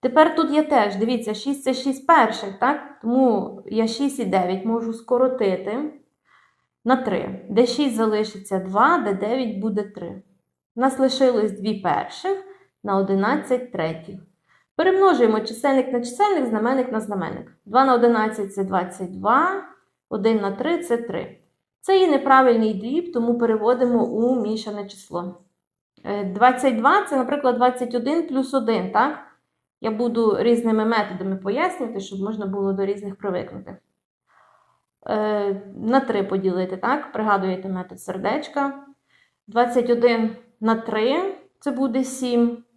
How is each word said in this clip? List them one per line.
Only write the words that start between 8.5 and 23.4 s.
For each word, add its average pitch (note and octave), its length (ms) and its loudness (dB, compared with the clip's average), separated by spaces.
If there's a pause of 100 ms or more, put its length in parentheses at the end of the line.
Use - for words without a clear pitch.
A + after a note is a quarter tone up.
два, B3+ 300 4
де G#3 160 -2
дев'ять G#3+ 440 -4
буде — G#3 240 -4 (120)
три. F#3+ 280 -12 (540)
У A3+ 40 -6
нас B3 180 0
лишилось B3 600 2
дві G#3 140 -2
перших C4 680 -4 (400)
на G3+ 120 0
одинадцять A3 760 0
третіх. E3 480 -6 (560)
Перемножуємо D#4+ 640 4
чисельник C4 520 0
на B3 80 0
чисельник, D#4+ 460 0
знаменник A#3+ 460 0
на A3 80 -2
знаменник. G3 520 -6 (120)
Два A#3 200 2
на C4 100 4
одинадцять — A3 600 2
це G3 100 -2
двадцять F#3 560 -4
два, D#4+ 440 2 (440)
один G#3+ 320 0
на G3 100 -2
три — D#4+ 340 -2
це A#3+ 120 0
три. - 420 -6 (420)
Це F#4+ 180 4
є F#4 100 6
неправильний C4 680 4
дріб, B3+ 380 -4
тому A#3+ 260 0
переводимо A#3 680 2